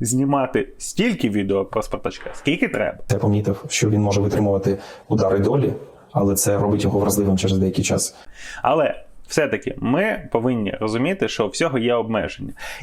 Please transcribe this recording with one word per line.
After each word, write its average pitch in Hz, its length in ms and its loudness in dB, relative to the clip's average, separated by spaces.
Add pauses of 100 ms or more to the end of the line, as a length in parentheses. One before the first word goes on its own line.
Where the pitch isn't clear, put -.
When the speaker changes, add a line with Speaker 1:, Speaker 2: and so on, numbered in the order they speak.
Speaker 1:
знімати 131 680 2 (100)
стільки 190 500 0
відео 98 360 2
про - 180 -2
Спартачка, - 520 -6
скільки 175 340 0
треба. 110 300 -2 (140)
Speaker 2:
Я 98 60 2
помітив, 101 500 0
що - 220 0
він 107 100 4
може 101 200 2
витримувати 101 580 2 (300)
удари 101 300 2
долі, 120 340 2 (400)
але 101 220 2
це 101 240 2
робить 101 260 0
його 98 140 2
вразливим 98 400 2
через 98 200 2
деякий 95 260 2
час. - 320 -2 (460)
Speaker 1:
Але 147 320 2 (340)
все-таки - 500 0
ми 180 540 0
повинні 117 480 0
розуміти, 113 480 0
що - 180 0
у - 20 -2
всього 135 300 0
є 120 160 2
обмеження. 107 580 -2 (300)